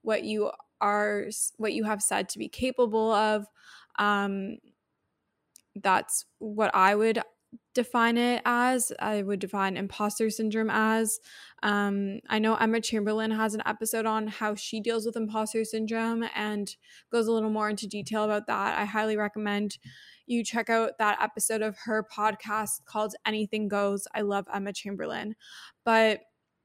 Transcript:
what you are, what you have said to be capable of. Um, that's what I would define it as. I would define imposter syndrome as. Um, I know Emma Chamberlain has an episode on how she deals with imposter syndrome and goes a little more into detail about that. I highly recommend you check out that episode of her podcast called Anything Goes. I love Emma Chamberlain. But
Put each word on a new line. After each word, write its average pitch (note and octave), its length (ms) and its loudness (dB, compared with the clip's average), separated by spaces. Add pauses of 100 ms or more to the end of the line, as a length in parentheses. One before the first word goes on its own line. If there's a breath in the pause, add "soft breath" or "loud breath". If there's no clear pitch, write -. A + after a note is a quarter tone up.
what G#3+ 220 0
you G#3+ 280 -2 (280)
are, G#3 480 0 (300)
what G#3+ 160 -2
you A3 100 -2
have G#3 180 -2
said G3 280 0
to G#3 100 -8
be A3 80 -6
capable A3+ 640 0
of. G#3+ 340 2 (520 loud breath)
Um, G3+ 600 0 (1160)
that's - 500 2 (120)
what G#3+ 360 0
I G3 220 6
would A3 260 2 (520)
define A#3 440 2
it A#3+ 280 2
as. B3 540 2
I G#3 240 0
would G3 160 -2
define F#3+ 360 -2
imposter G#3 540 -2
syndrome A3 400 0
as. A3 500 2 (440 loud breath)
Um, G3+ 560 0 (100)
I - 80 2
know A3 180 4
Emma A3+ 240 2
Chamberlain A3 520 0
has A3 240 0
an G#3+ 100 -4
episode A3 400 -2
on A3 220 0
how G#3+ 260 -2
she A3 260 -6
deals A3+ 260 -2
with A#3 120 -2
imposter A3 480 -2
syndrome A3+ 580 -2 (120)
and G#3 380 -2 (380 loud breath)
goes A#3 160 2
a A3+ 40 2
little A3 180 2
more G#3+ 200 0
into G#3 180 -4
detail G#3 360 -2
about G#3+ 240 0
that. - 300 0
I - 80 0
highly G#3+ 320 0
recommend G#3 600 -2 (480 loud breath)
you A#3 180 0
check A#3 240 -2
out A3+ 300 2
that G#3 220 2
episode A3 420 0
of G#3+ 120 -2 (100)
her G#3+ 300 0
podcast G#3+ 720 -2
called G#3+ 300 -4 (100)
Anything G#3+ 420 -2
Goes. G3+ 460 0
I G#3+ 80 -2
love G3+ 320 0
Emma G3+ 180 -4
Chamberlain. G3+ 640 -6 (480 loud breath)
But A3+ 380 4 (440)